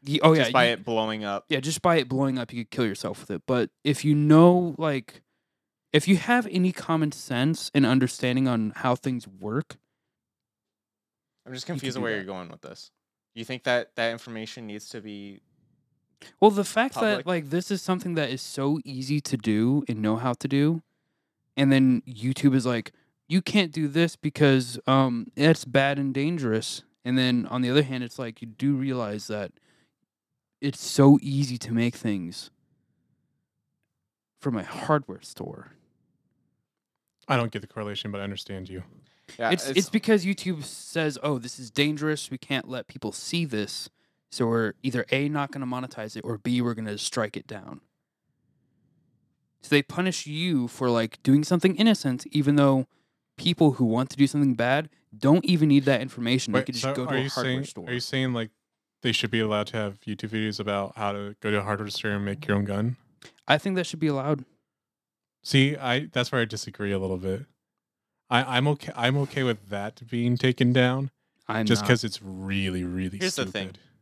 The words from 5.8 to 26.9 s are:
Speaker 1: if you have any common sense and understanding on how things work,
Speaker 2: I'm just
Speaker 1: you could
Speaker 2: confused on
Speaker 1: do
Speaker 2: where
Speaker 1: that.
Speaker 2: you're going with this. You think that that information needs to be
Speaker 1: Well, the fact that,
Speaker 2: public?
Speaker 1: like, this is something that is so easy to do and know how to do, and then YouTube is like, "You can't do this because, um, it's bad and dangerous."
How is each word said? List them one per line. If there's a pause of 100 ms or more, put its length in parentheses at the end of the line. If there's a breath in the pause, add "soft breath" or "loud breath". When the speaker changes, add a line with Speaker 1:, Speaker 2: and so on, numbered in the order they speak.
Speaker 1:
if
you
have
any
common
sense
and
understanding
on
how
things
work, (1700)
Speaker 2:
I'm
just
Speaker 1:
you
could
Speaker 2:
confused
on
Speaker 1:
do
Speaker 2:
where
Speaker 1:
that.
Speaker 2:
you're
going
with
this. (440)
You
think
that
that
information
needs
to
be (960 loud breath)
Speaker 1:
Well,
the
fact
that,
Speaker 2:
public?
Speaker 1:
like,
this
is
something
that
is
so
easy
to
do
and
know
how
to
do, (760)
and
then
YouTube
is
like, (360)
"You
can't
do
this
because,
um,
it's
bad
and
dangerous." (200)